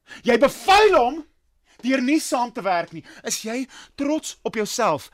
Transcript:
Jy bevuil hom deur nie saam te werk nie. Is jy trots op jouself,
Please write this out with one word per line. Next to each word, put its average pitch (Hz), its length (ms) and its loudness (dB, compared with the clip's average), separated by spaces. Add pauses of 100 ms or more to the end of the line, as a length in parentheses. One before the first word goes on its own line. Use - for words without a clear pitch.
(240)
Jy 233 140 2
bevuil 392 580 4
hom 269 240 2 (640)
deur 262 180 0
nie 285 180 2
saam 240 320 -4
te 220 100 -10
werk 175 300 -2
nie. 160 120 -16 (200)
Is - 200 -6
jy 240 240 -8 (280)
trots 294 460 -4
op - 120 -8
jouself, 208 600 -2